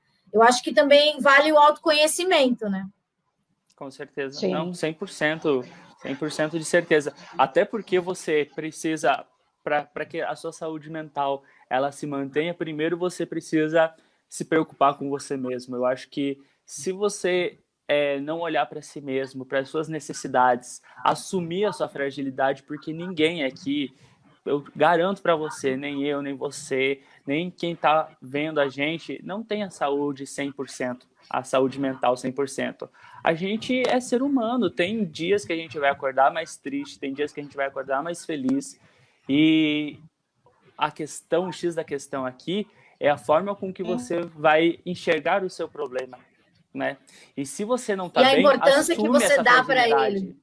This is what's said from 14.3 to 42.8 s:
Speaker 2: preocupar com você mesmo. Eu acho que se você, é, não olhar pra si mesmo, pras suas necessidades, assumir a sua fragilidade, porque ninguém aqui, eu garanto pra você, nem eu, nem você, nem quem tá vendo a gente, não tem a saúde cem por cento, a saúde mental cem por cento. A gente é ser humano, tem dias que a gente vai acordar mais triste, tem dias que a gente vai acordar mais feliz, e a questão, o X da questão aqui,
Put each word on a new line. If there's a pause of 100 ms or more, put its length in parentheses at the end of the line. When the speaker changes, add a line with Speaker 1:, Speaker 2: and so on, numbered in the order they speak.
Speaker 2:
preocupar
com
você
mesmo.
Eu
acho
que (240)
se
você, (280)
é,
não
olhar
pra
si
mesmo,
pras
suas
necessidades, (220)
assumir
a
sua
fragilidade,
porque
ninguém
aqui, (500)
eu (100)
garanto
pra
você,
nem
eu,
nem
você, (260)
nem
quem
tá (100)
vendo
a
gente,
não
tem
a
saúde
cem
por
cento, (240)
a
saúde
mental
cem
por
cento. (340)
A
gente
é
ser
humano,
tem
dias
que
a
gente
vai
acordar
mais
triste,
tem
dias
que
a
gente
vai
acordar
mais
feliz, (480)
e (800)
a
questão,
o
X
da
questão
aqui, (320)